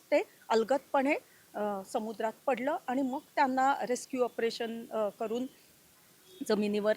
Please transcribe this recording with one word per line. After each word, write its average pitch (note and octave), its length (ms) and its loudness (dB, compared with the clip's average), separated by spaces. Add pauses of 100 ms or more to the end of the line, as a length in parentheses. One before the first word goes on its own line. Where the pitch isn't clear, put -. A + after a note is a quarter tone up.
(120)
ते D#4 120 4 (260)
अलगदपणे, C4+ 680 2 (400)
अ, G#3 260 -4 (120)
समुद्रात A3 400 -4 (140)
पडलं C4 300 0 (100)
आणि B3+ 140 0
मग C4 180 -2 (160)
त्यांना C4 460 4
रेस्क्यू B3 420 -2
ऑपरेशन, A#3 680 -4
अ, G#3+ 180 -2 (100)
करून A#3 260 -4 (1040)
जमिनीवर G#3 480 2